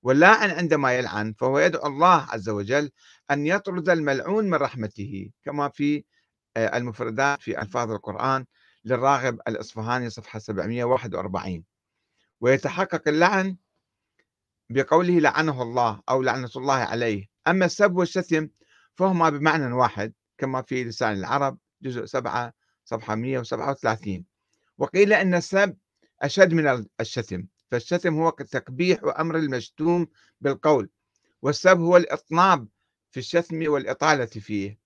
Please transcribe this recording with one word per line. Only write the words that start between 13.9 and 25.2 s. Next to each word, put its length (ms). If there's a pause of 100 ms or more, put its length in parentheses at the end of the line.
بقوله: 500
"لعنه 420
الله" 480
أو 120
"لعنة 340
الله 180
عليه". 540 (200)
أما 180
السب 300
والشتم 540 (460)
فهما 340
بمعنى 440
واحد، 400 (240)
كما 240
في 220
لسان 300
العرب 440 (240)
جزء 240
سبعة 480 (320)
صفحة 300
مية 240
وسبعة 320
وثلاثين. 540 (520)
وقيل 360
إن 220